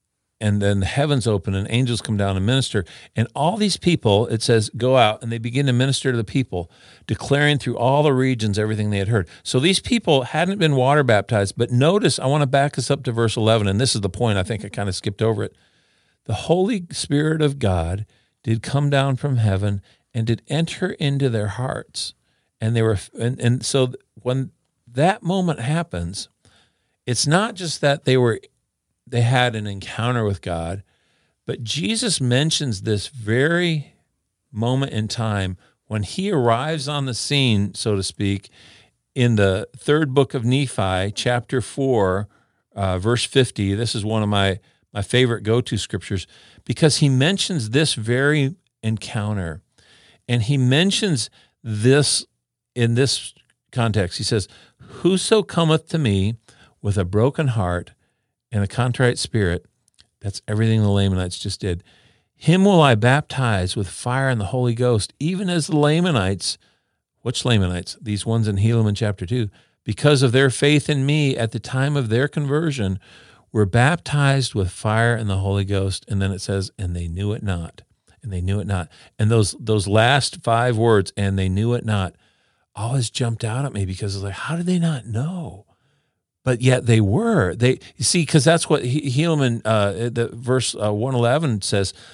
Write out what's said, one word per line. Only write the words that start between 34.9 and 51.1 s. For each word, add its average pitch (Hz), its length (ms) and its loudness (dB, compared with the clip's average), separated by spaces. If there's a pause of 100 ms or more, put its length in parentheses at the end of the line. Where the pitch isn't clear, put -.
in 107 140 -2
time 101 500 -4 (280)
when 107 160 -4
he 190 300 -4
arrives 131 560 0
on 147 180 -4
the 127 80 -4
scene, 110 600 0
so 107 200 -2
to 95 60 -2
speak, 98 480 -4 (640)
in 120 220 4
the 98 320 2 (100)
third 147 380 0
book 139 180 2
of 127 100 -4
Nephi, 104 680 0
chapter 120 500 -2
four, 107 680 0 (480)
uh, 95 220 -2
verse 113 260 0
fifty. 104 520 0
This 110 180 -4
is 107 100 -6
one 107 200 -2
of 104 60 0
my, 98 300 2 (320)
my 104 120 -6
favorite 117 400 0
go-to 113 340 0
scriptures, - 480 -6 (380)
because 147 340 2
he 147 120 4
mentions 139 600 0
this 147 240 2
very 135 640 0 (260)
encounter. 104 800 -4 (680)
And 120 140 2
he 135 160 0
mentions 147 720 2 (320)